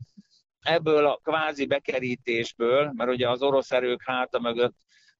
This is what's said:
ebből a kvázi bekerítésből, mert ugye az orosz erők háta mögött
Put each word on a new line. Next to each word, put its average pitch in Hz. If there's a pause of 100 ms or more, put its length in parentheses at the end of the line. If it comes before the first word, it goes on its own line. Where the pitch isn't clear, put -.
(600)
ebből 156
a 135
kvázi 151
bekerítésből, 127
mert 120
ugye 123
az 123
orosz 135
erők 123
háta 127
mögött 120 (460)